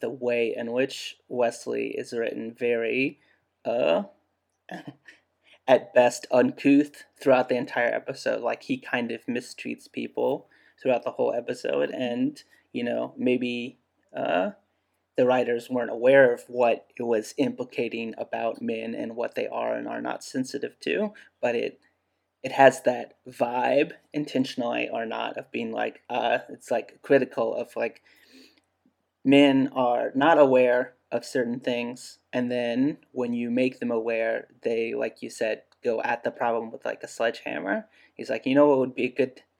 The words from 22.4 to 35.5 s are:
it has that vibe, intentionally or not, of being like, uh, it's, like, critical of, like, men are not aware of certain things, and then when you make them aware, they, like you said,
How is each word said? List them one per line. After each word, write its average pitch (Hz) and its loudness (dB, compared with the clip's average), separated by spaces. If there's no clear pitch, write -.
it - -8
has 135 6
that 123 -4
vibe, 127 0
intentionally 123 -2
or 117 -6
not, 113 -6
of - -12
being 117 -6
like, 113 -4
uh, 117 0
it's, - -10
like, - -4
critical 131 2
of, - -8
like, 117 -4
men 135 6
are 120 0
not 151 6
aware 127 6
of 117 -4
certain 120 -2
things, 120 -8
and 123 -2
then 123 0
when 120 -4
you 120 -4
make 127 0
them 120 -4
aware, 113 -2
they, 113 -2
like 117 -6
you 120 -10
said, 110 -4